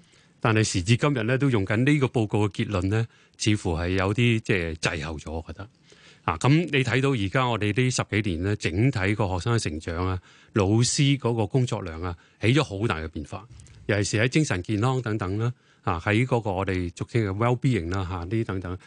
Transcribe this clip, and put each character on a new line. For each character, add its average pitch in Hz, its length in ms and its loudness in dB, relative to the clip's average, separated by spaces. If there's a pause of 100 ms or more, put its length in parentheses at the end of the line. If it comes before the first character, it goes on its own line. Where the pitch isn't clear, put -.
(400)
但 113 140 2
係 110 100 4
時 95 200 0
至 117 140 4
今 147 160 2
日 117 100 0
咧， 127 140 0
都 139 120 2
用 107 160 2
緊 104 200 0
呢 147 140 4
個 131 80 2
報 110 200 0
告 104 200 2
嘅 113 160 -4
結 - 60 -4
論 95 220 0
咧， 110 160 0 (320)
似 107 160 2
乎 95 180 -2
係 87 160 -2
有 95 240 0
啲 120 260 2
即 117 140 -2
係 82 220 -2
滯 82 280 -4
後 80 140 -8
咗， 76 140 -12
我 82 160 -6
覺 - 60 -14
得。 98 140 -14 (580)
啊， 82 120 -2
噉 123 120 2
你 147 340 4
睇 123 180 2
到 139 80 2
而 107 200 0
家 131 200 0
我 113 80 0
哋 104 240 0
呢 127 80 2
十 123 140 -2 (180)
幾 101 80 -4
年 85 140 -2
咧， 104 140 0
整 107 340 0
體 98 240 0
個 104 120 0
學 92 120 -2
生 117 180 0
嘅 - 20 0
成 78 200 -4
長 85 280 -4
啊， 92 120 -2 (340)
老 101 120 4
師 123 520 4
嗰 120 160 -2
個 110 140 0
工 127 180 2
作 107 160 -4
量 82 220 -10
啊， 90 120 -4 (240)
起 113 140 4
咗 147 100 4
好 101 240 -4
大 82 120 -2
嘅 80 80 -6
變 76 180 -10
化。 98 180 -14 (440)
尤 104 160 2
其 107 140 -2
是 107 60 2
喺 131 40 2
精 156 180 2
神 92 160 -2
健 104 180 -2
康 131 220 0
等 113 160 -4
等 101 220 -4
啦， 120 120 -2 (300)
啊， 87 240 -2
喺 107 180 4
嗰 127 160 0
個 104 120 -4
我 92 140 -2
哋 90 300 -2
俗 - 100 -8
稱 117 180 -2
嘅 98 120 -2
well-being 117 540 0
啦， 95 180 -2
嚇， 92 100 -6
呢 85 100 -8
啲 110 160 -2
等 95 160 -4
等， 92 280 -6